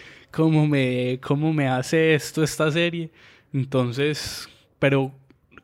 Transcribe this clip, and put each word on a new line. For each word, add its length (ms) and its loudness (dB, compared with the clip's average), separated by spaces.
"¿Cómo 360 2
me, 560 0
cómo 300 0
me 160 0
hace 460 2
esto 280 -2
esta 300 0
serie?". 380 -2
Entonces, 960 -2
pero 340 2